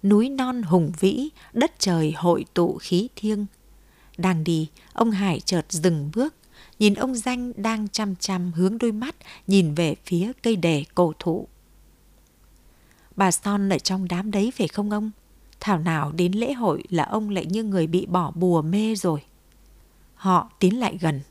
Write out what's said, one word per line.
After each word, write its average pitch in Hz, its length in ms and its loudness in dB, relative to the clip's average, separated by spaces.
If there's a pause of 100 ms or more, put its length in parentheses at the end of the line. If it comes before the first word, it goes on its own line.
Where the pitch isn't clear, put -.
Núi 208 260 4
non 254 340 -4
hùng 170 360 2
vĩ, 247 300 2 (240)
đất 262 260 0
trời 165 320 2
hội 170 420 0
tụ 175 280 0
khí 185 340 0
thiêng. 214 300 -2 (720)
Đang 175 260 0
đi, 160 260 0 (240)
ông 233 180 2
Hải 190 280 0
chợt 175 300 -2
dừng 156 460 0
bước, 269 200 -2 (440)
nhìn 208 140 6
ông 262 220 -2
Danh 247 400 -4
đang 214 320 -2
chăm 202 280 -4
chăm 180 360 -4
hướng 185 260 0
đôi 233 140 0
mắt, 233 240 -6 (320)
nhìn 180 280 4
về 156 200 0 (100)
phía 185 260 0 (120)
cây 233 120 2
đề 165 300 0 (100)
cổ 170 240 2
thụ. - 280 -4 (1700)
"Bà 196 160 2
Son 202 380 0
ở 180 80 2
trong 190 300 -2
đám 180 240 -4
đấy 208 240 0
phải 185 120 -2
không 208 240 -4
ông? 214 200 -4 (480)
Thảo 190 200 0
nào 151 320 -2
đến 175 200 0
lễ 233 220 -2
hội 226 360 -2
là 165 140 0
ông 214 260 -2
lại 190 160 -4
như 196 180 -2
người 190 240 0
bị 175 180 0
bỏ 170 260 -2
bùa 170 300 2
mê 208 340 0
rồi." 165 280 -2 (920)
Họ - 440 0
tiến 196 200 2
lại 233 220 -4
gần. 151 300 -2